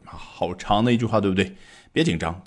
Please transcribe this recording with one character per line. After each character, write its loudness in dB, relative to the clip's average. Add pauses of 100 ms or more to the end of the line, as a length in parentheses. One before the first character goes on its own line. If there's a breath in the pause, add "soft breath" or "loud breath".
好 -6
长 2
的 4
一 4
句 -2
话， 2
对 2
不 0
对？ 0 (380 loud breath)
别 2
紧 0
张， -4